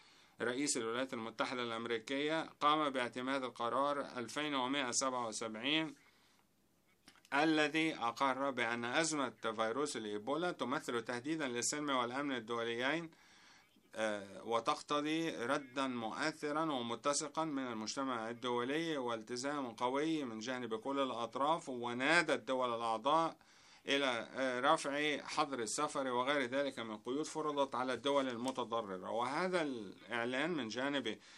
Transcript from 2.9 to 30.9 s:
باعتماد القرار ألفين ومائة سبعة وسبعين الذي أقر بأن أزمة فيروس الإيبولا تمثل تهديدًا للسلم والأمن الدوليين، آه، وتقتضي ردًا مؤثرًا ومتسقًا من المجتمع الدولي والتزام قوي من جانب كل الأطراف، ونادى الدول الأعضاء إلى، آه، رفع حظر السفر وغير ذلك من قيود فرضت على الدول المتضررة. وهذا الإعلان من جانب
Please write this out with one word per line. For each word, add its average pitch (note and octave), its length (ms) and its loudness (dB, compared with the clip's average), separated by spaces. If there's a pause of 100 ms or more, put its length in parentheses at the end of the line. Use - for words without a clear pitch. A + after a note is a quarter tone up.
باعتماد B2+ 540 -2
القرار B2 560 0 (180)
ألفين C#3+ 360 -4
ومائة C3 360 0
سبعة B2+ 360 0
وسبعين A#2+ 680 -2 (1400)
الذي D#3 600 4
أقر C3 560 2
بأن A#2+ 340 0
أزمة C#3+ 480 2 (240)
فيروس A#2+ 400 0
الإيبولا A#2 560 -2
تمثل B2+ 500 -2
تهديدًا C3 460 -4
للسلم C#3+ 420 -2
والأمن C3 460 0
الدوليين، A#2+ 720 -2 (840)
آه، G#2 500 -4
وتقتضي D3 840 2
ردًا C3+ 560 -2
مؤثرًا D3 840 -2
ومتسقًا C#3 720 0
من C3+ 220 -2
المجتمع A#2 640 -2
الدولي B2 640 0
والتزام B2 760 -2
قوي C#3+ 520 0
من A2+ 140 -6
جانب B2 360 -4
كل C3+ 240 -2
الأطراف، C3 720 0
ونادى C3 640 2
الدول B2 400 0
الأعضاء A#2 640 2 (500)
إلى، C3+ 480 2
آه، B2+ 260 0
رفع D3 640 4
حظر C#3+ 360 0
السفر C3+ 500 0
وغير B2+ 400 2
ذلك C3+ 300 0
من A2 200 -6
قيود C#3 280 -2
فرضت D3 480 0
على B2+ 180 0
الدول C3+ 360 2
المتضررة. A2+ 800 -2
وهذا D3+ 520 0
الإعلان A#2+ 880 -2
من C3+ 180 -2
جانب B2 500 -2 (200)